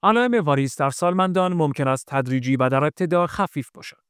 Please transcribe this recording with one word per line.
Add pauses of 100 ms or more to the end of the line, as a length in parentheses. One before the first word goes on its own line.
علائم
واریس
در
سالمندان
ممکن
است
تدریجی
و
در
ابتدا
خفیف
باشد.